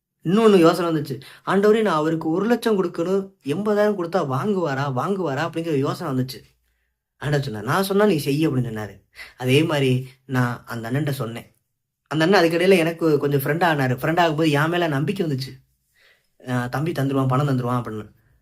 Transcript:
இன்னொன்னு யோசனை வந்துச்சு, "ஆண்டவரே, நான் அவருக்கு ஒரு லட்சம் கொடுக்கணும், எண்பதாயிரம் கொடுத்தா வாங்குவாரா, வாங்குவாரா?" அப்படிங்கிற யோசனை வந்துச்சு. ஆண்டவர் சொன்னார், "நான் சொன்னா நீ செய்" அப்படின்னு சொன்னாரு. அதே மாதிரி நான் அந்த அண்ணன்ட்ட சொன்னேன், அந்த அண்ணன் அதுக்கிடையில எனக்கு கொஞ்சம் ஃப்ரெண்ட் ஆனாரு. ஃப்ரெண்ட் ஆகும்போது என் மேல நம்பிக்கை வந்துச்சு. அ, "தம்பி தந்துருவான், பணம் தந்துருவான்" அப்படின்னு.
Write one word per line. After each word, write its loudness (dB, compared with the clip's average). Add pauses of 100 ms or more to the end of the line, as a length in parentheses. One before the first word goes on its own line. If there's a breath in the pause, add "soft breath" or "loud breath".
(240)
இன்னொன்னு 6
யோசனை 4
வந்துச்சு, -4 (240 loud breath)
"ஆண்டவரே, 4
நான் 2
அவருக்கு 0
ஒரு 0
லட்சம் 2
கொடுக்கணும், -2 (120)
எண்பதாயிரம் 0
கொடுத்தா -2
வாங்குவாரா, -2
வாங்குவாரா?" -2
அப்படிங்கிற -4
யோசனை -2
வந்துச்சு. -4 (800)
ஆண்டவர் -2
சொன்னார், -8
"நான் 0
சொன்னா 2
நீ 2
செய்" 0
அப்படின்னு 0
சொன்னாரு. -4 (360 loud breath)
அதே 4
மாதிரி 0 (180 loud breath)
நான் -2
அந்த -10
அண்ணன்ட்ட -2
சொன்னேன், -8 (500)
அந்த 0
அண்ணன் 4
அதுக்கிடையில 4
எனக்கு 2
கொஞ்சம் 0
ஃப்ரெண்ட் -2
ஆனாரு. 0
ஃப்ரெண்ட் -2
ஆகும்போது 2
என் 2
மேல 0
நம்பிக்கை -2
வந்துச்சு. -6 (880 soft breath)
அ, -2
"தம்பி -4
தந்துருவான், 0
பணம் 2
தந்துருவான்" -2
அப்படின்னு. -10 (300)